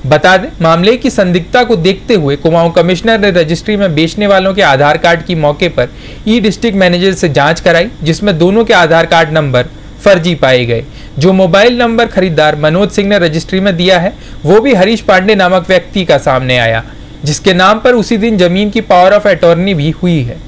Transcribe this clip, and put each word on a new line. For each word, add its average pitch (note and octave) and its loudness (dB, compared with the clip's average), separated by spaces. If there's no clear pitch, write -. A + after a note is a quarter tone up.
बता E3+ 2
दें, A3 -4
मामले F3 2
की B3 -2
संदिग्धता F#3 0
को A#3+ 0
देखते F#3 -2
हुए D3 0
कुमाऊं E3 0
कमिश्नर F3+ 0
ने G3+ 2
रजिस्ट्री E3+ -2
में F#3+ 0
बेचने E3 -2
वालों F#3+ 2
के G3 -2
आधार D3 2
कार्ड E3+ 0
की F3 -6
मौके D3+ -2
पर B2 -2
ई A3+ 2
डिस्ट्रिक्ट G#3 -2
मैनेजर F#3 2
से F3 -2
जांच D3 0
कराई, F3 0
जिसमें E3 -2
दोनों F#3+ 2
के A3 0
आधार E3 2
कार्ड E3 0
नंबर C3+ 0
फर्जी F3+ 4
पाए C3 2
गए। A#2 -2
जो F3+ 2
मोबाइल G3 2
नंबर A#3 0
खरीदार D#3 0
मनोज E3 0
सिंह G3+ -2
ने G3+ 2
रजिस्ट्री E3 -2
में F#3+ 0
दिया F3+ 2
है, F#3 -2
वो F3+ 4
भी C4+ 2
हरीश G3+ 2
पांडे F#3+ 2
नामक F#3 0
व्यक्ति F#3 0
का D#3 2
सामने B2+ 0
आया, A2+ 0
जिसके D#3 0
नाम F#3+ 2
पर B3 2
उसी A#3 0
दिन G#3+ 0
जमीन F#3 0
की A3 -2
power F#3+ 4
of G3+ -2
attorney F3 2
भी D3+ -2
हुई E3 -2
है A#2+ -8